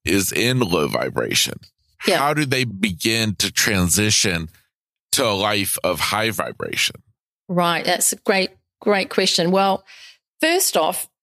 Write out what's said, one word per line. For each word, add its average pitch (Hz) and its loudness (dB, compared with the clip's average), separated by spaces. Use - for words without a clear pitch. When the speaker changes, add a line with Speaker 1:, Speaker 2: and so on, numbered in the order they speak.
Speaker 1:
is 90 0
in 123 2
low 85 2
vibration. 60 -2
Speaker 2:
Yeah. 185 4
Speaker 1:
How 147 0
do 151 0
they 131 0
begin 110 -2
to 98 -4
transition 95 2
to 135 2
a 110 2
life 101 0
of 82 0
high 107 0
vibration? - -6
Speaker 2:
Right. 170 0
That's - 0
a - -6
great, 185 0
great 196 0
question. 185 2
Well, 190 2
first 339 2
off, 170 -2